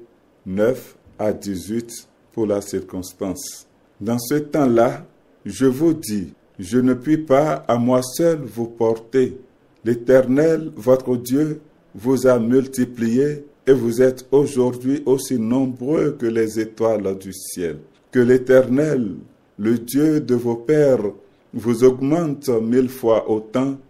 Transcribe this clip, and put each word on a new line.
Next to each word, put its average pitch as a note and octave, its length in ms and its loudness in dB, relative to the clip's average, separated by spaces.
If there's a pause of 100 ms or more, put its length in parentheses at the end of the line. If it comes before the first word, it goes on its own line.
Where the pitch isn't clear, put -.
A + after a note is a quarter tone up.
(460)
neuf G#2 500 -2 (220)
à G#2+ 140 -2
dix-huit G2+ 760 -10 (260)
pour A2 140 -4
la G2+ 140 -2
circonstance. - 1040 -10 (340)
Dans A2+ 200 -2
ce A#2+ 140 -4
temps-là, C#3 720 2 (400)
je G#2 220 -2
vous C#3 260 2
dis, G#2 420 -6 (260)
je G2 180 -2
ne B2+ 160 2
puis D3+ 240 0
pas D3+ 480 2
à A#2+ 120 2
moi B2 240 2
seul E3 420 0
vous A2+ 240 -8
porter. A2+ 680 -2 (460)
L'Éternel, C3 920 2
votre B2+ 400 0
Dieu, C#3 440 -4 (360)
vous A#2+ 300 0
a B2+ 140 6
multiplié B2 1040 0 (240)
et C3+ 40 6
vous A#2 300 2
êtes B2+ 300 0
aujourd'hui B2+ 760 0
aussi C3 320 0
nombreux C3 800 -2
que A#2+ 80 -4
les A2+ 320 -2
étoiles G#2+ 600 -2
du F#2+ 140 -14
ciel. E2 460 -8 (320)
Que - 80 0
l'Éternel, B2+ 960 2 (440)
le A2 200 0
Dieu D3 420 0
de B2 140 -2
vos A#2 220 0
pères, B2 560 2 (400)
vous A#2 320 0
augmente C3+ 640 2
mille A#2+ 400 2
fois A2 420 0
autant B2+ 460 -2 (140)